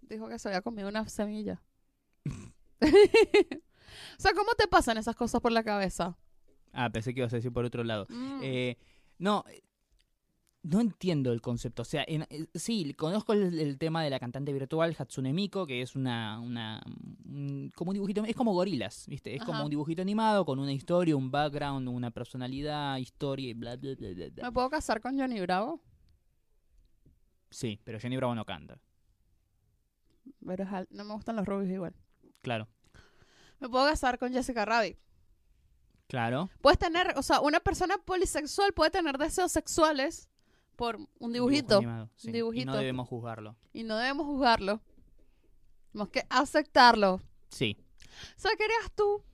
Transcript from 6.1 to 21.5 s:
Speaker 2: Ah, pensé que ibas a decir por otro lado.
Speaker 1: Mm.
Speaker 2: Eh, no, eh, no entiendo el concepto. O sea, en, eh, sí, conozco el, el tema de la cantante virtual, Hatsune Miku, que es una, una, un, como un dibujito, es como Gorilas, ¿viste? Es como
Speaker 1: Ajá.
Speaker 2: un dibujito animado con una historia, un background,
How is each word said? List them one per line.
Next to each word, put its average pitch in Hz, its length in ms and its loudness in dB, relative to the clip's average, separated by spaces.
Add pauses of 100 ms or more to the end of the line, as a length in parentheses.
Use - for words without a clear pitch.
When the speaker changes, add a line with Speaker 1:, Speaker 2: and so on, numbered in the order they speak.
Speaker 2:
Ah, 123 180 0
pensé 113 220 -4
que 127 80 -4
ibas 120 120 -2
a 123 40 -2
decir 120 160 -4
por 120 120 0
otro 120 180 -4
lado. 113 260 -4
Speaker 1:
Mm. 247 340 -10
Speaker 2:
Eh, 127 360 -4 (400)
no, 190 300 0
eh, - 140 -20 (1000)
no 170 180 2
entiendo 170 520 0
el 117 80 -2
concepto. 120 420 -6
O - 20 -4
sea, 143 220 -4
en, 156 240 -4
eh, 156 240 -10
sí, 170 400 -4
conozco 190 380 -2
el, 185 260 2
el 143 200 0
tema 160 260 0
de 147 60 0
la 131 100 -2
cantante 135 320 -6
virtual, 156 440 0
Hatsune 131 360 -4
Miku, 190 340 -2
que 127 160 -4
es 127 140 -8
una, 117 420 -4
una, 117 420 -8 (440)
un, 139 500 -8
como 180 160 -6
un 196 40 -2
dibujito, 202 300 -2
es 220 120 -4
como 226 160 2
Gorilas, 170 560 -2
¿viste? 123 260 -10
Es 143 80 -8
como - 120 -6
Speaker 1:
Ajá. 147 100 -2
Speaker 2:
un 151 60 -4
dibujito 151 320 -2
animado 208 420 2
con 135 160 -2
una 139 120 -2
historia, 160 440 2
un 131 160 -2
background, 143 560 -2